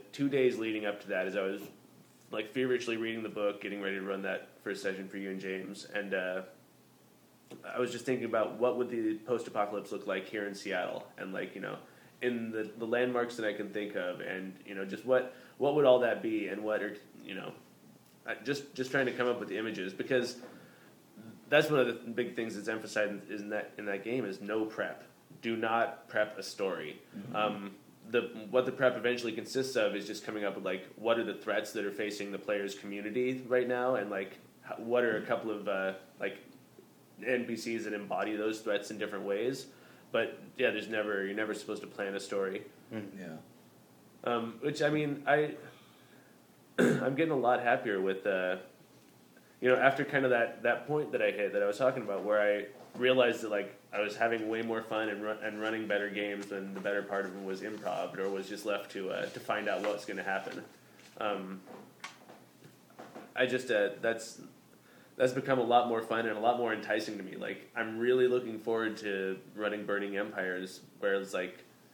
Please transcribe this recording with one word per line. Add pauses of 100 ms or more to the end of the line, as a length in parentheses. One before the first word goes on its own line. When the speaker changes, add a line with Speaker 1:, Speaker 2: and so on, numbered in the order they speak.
(120)
Speaker 1:
two
days
leading
up
to
that
is
I
was, (720)
like,
feverishly
reading
the
book,
getting
ready
to
run
that (160)
first
session
for
you
and
James,
and,
uh, (1300)
I
was
just
thinking
about
what
would
the (100)
post-apocalypse
look
like
here
in
Seattle, (140)
and,
like,
you
know, (460)
in
the, (100)
the
landmarks
that
I
can
think
of,
and, (100)
you
know,
just
what, (240)
what
would
all
that
be,
and
what
are, (280)
you
know, (760)
I, (100)
just,
just
trying
to
come
up
with
the
images,
because (1120)
that's
one
of
the
big
things
that's
emphasized (180)
in,
in
that,
in
that
game
is
no
prep. (380)
Do
not
prep
a
story. (160)
Speaker 2:
Mm-hmm.
Speaker 1:
Um, (400)
the, (220)
what
the
prep
eventually
consists
of
is
just
coming
up
with,
like, (120)
what
are
the
threats
that
are
facing
the
player's
community
right
now,
and,
like, (340)
h-,
what
are
a
couple
of,
uh, (260)
like, (880)
N
P
Cs
that
embody
those
threats
in
different
ways. (480)
But (180)
yeah,
there's
never,
you're
never
supposed
to
plan
a
story. (300)
Speaker 3:
Mm. (120)
Speaker 2:
Yeah. (1000)
Speaker 1:
Um,
which,
I
mean,
I, (560)
<clears throat>
I'm
getting
a
lot
happier
with,
uh, (1040)
you
know,
after
kind
of
that,
that
point
that
I
hit
that
I
was
talking
about,
where
I (320)
realized
that,
like, (160)
I
was
having
way
more
fun
and
run-,
and
running
better
games
when
the
better
part
of
them
was
improv
or
was
just
left
to,
uh,
to
find
out
what's
gonna
happen. (560)
Um, (1800)
I
just,
uh, (120)
that's, (760)
that's
become
a
lot
more
fun
and
a
lot
more
enticing
to
me.
Like,
I'm
really
looking
forward
to (180)
running
Burning
Empires, (180)
where
it's,
like, (300)